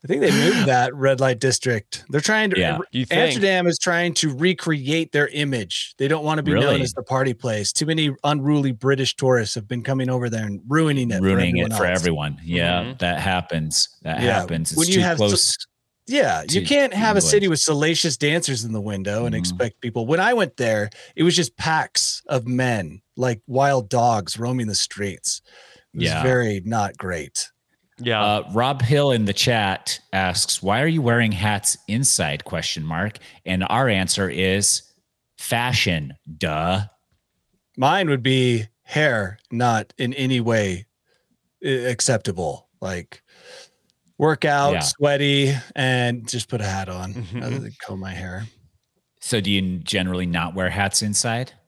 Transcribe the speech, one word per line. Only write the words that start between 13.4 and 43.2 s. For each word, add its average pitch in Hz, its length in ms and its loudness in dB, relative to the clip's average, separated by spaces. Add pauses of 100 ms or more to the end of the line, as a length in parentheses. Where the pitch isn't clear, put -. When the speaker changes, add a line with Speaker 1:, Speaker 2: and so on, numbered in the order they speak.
Speaker 2:
That 80 180 -4
Speaker 1:
Yeah. 101 200 2
Speaker 2:
happens. 82 320 -4
It's 78 40 -2
Speaker 1:
When 160 120 0
you 190 60 2
Speaker 2:
too 185 60 6
Speaker 1:
have 175 160 2
Speaker 2:
close 104 240 2 (120)
Speaker 1:
so-, - 20 -2 (520)
yeah, 139 360 2
you 175 180 0
Speaker 2:
to 170 40 -4
Speaker 1:
can't 277 280 2
have 214 220 2
a - 20 6
Speaker 2:
England. 180 140 4
Speaker 1:
city 202 160 4
with 160 120 2
salacious 156 560 2
dancers 147 480 0
in 113 100 -4
the 107 80 -2
window 101 440 -2
and 113 80 0
Speaker 2:
Mm-hmm. 110 60 -2
Speaker 1:
expect 90 420 -4
people. 117 240 -4
When 160 140 2
I 233 160 4
went 190 220 -2
there, 110 340 0 (240)
it - 80 2
was 170 120 4
just 151 220 -2
packs - 680 -2
of 127 180 -2
men, 117 560 -2 (160)
like 123 300 -2
wild 131 420 2
dogs, 117 480 2
roaming 120 300 -4
the 101 80 -6
streets. - 680 -6 (540)
It - 20 -6
was - 120 0
Speaker 2:
Yeah. 78 120 0
Speaker 1:
very 120 420 0
not 113 360 -2
great. 85 500 -8 (480)
Speaker 3:
Yeah. 117 240 0
Speaker 2:
Uh, 104 300 0
Rob 131 300 0
Hill 143 300 4
in 117 120 2
the 101 80 0
chat 104 680 0 (100)
asks, 92 500 0
"Why 101 200 0
are 156 60 2
you 165 140 0
wearing 117 300 4
hats 101 460 0 (100)
inside, 98 560 0
question 80 400 -6
mark?" 82 360 -4 (260)
And 92 240 0
our 127 180 2
answer 95 420 0
is 95 520 0 (560)
fashion, 98 760 -2 (240)
duh. 85 440 -2 (960)
Speaker 1:
Mine 170 320 2
would 135 120 0
be 123 440 2 (180)
hair, 113 560 0 (100)
not 117 480 0
in 123 180 -4
any 131 260 0
way, 107 460 0 (800)
uh, 147 40 -4
acceptable. 110 960 -2 (140)
Like, 90 420 -10 (920)